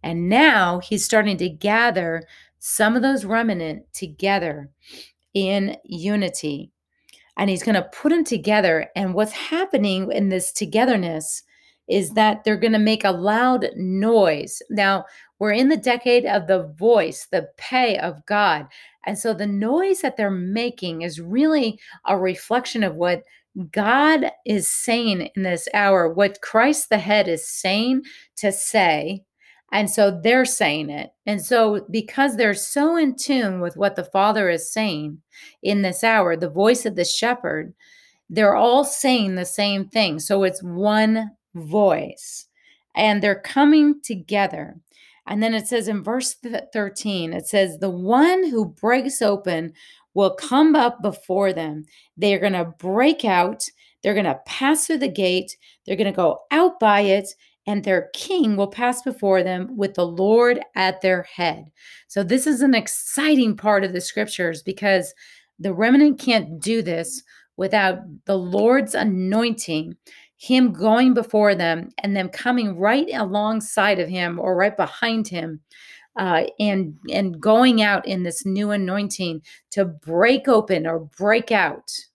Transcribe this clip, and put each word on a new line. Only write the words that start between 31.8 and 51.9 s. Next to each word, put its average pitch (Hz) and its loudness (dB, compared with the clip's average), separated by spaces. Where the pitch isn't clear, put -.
because 226 -2
they're 214 2
so 320 0
in 294 0
tune 220 -2
with 175 -6
what 196 -2
the 180 -6
Father 202 2
is 165 -4
saying 156 -6
in 202 0
this 185 -4
hour, 208 2
the 165 -4
voice 208 2
of 202 -4
the 175 0
shepherd, 226 -4
they're 202 4
all 240 4
saying 240 0
the 180 -4
same 196 -4
thing. 185 -2
So 196 0
it's 185 -2
one 214 0
voice. 170 -2
And 208 2
they're 202 0
coming 294 4
together. 196 -6
And 208 -4
then 226 0
it 214 -4
says 226 -2
in 208 -4
verse 247 -4
th-, 240 -10
thirteen, 196 -6
it 170 -8
says, 190 0
"The 190 -2
one 277 2
who 226 0
breaks 247 -2
open 180 -2
will 190 2
come 285 4
up 240 2
before 190 -2
them." 156 -6